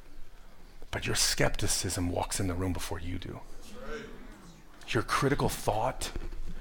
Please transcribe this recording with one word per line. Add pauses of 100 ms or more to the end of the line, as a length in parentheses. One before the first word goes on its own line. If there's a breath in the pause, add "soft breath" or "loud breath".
(920 soft breath)
but
your
skepticism
walks
in
the
room
before
you
do. (1500)
Your
critical
thought, (500 soft breath)